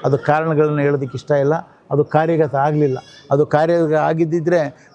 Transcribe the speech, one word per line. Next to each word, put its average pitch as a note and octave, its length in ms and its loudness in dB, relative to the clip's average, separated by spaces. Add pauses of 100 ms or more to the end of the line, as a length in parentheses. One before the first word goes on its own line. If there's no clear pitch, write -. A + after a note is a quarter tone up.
ಅದು C#3 120 0
ಕಾರಣಗಳನ್ನ D3+ 640 0
ಹೇಳೋದಕ್ಕೆ C#3 380 -2
ಇಷ್ಟ - 140 -6
ಇಲ್ಲ, C#3+ 220 2 (380)
ಅದು C#3+ 120 2
ಕಾರ್ಯಗತ D#3 520 0
ಆಗಲಿಲ್ಲ. D3 420 0 (340)
ಅದು C#3+ 140 2
ಕಾರ್ಯಗತ E3 480 0
ಆಗಿದ್ದಿದ್ರೆ D#3+ 1000 -2